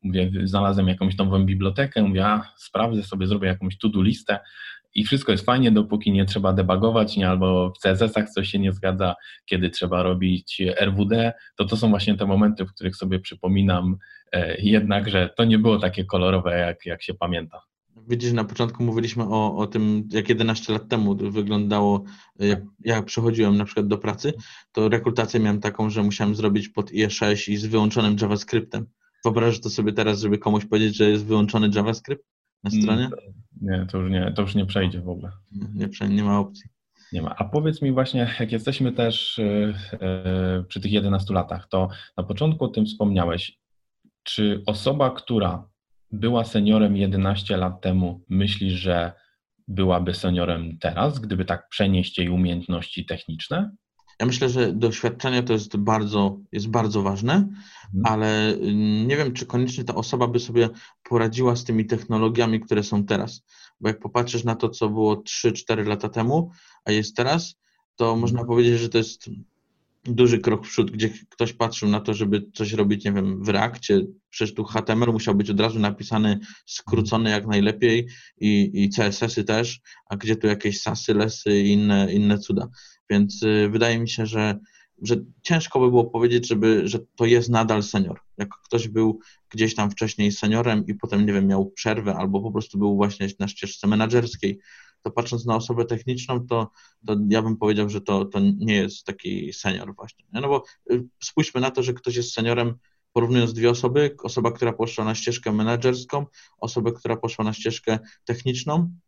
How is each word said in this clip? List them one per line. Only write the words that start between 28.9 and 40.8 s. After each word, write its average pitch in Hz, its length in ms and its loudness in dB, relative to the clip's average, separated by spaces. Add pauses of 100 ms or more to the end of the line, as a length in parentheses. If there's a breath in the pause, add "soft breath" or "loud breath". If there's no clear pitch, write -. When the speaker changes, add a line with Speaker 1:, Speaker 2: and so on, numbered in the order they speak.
Speaker 2:
Wyobrażasz 113 360 2
to 107 100 -6
sobie 104 220 -2
teraz, 104 280 0
żeby 104 180 0
komuś 104 260 0
powiedzieć, 107 320 2
że 107 140 6
jest 104 160 0
wyłączony 107 480 2
JavaScript 110 500 -2 (400)
na 101 60 -2
Speaker 1:
Mm, 107 120 2
Speaker 2:
stronie? 113 280 2
Speaker 1:
to, - 60 -10 (440)
nie, 95 300 -2
to 95 80 -4
już 92 120 -2
nie, 95 260 0
to 104 60 -2
już 98 120 -4
nie 101 120 0
przejdzie 95 340 -2
w 90 80 -10
ogóle. 90 220 -10 (220)
Speaker 2:
Nie, 101 220 -10
nie 101 140 -4
prze-, 101 200 -6
nie 101 160 0
ma 101 140 2
opcji. - 320 -6 (420 soft breath)
Speaker 1:
Nie - 100 -4
ma. 80 160 -6
A 104 60 -2
powiedz 151 380 -2
mi 135 100 0
właśnie, 127 480 0
jak 113 120 -2
jesteśmy 123 400 -2
też, 117 460 -2
e, 104 360 0 (260 loud breath)
e, 92 680 -2
przy - 120 -10